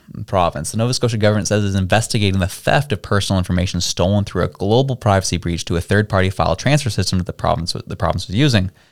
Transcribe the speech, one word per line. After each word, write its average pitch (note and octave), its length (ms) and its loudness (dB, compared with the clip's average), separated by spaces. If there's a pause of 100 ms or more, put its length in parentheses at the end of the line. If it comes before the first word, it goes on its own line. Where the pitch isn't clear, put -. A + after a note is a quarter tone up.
(280)
province. E2+ 420 0
The - 80 -6
Nova A#2 160 0
Scotia A#2 240 -2
government G#2 300 2
says G#2 180 0
it's G2 100 -2
investigating G2+ 640 0
the F#2 80 2
theft - 440 -2
of F#2+ 100 -4
personal G2 380 0
information F2+ 420 -2
stolen G2 440 0
through F2 180 -2
a F2+ 40 0
global A#2+ 480 0
privacy G2 420 2
breach E2+ 280 -4
to F2 100 -2
a E2 60 0
third-party G2 480 2
file - 260 0
transfer C3+ 360 0
system F#2+ 260 0
that F2+ 80 -2
the - 80 -6
province, E2+ 400 -2
the - 220 -10
province F2 320 -2
was F2+ 80 -6
using. A2+ 340 2 (220)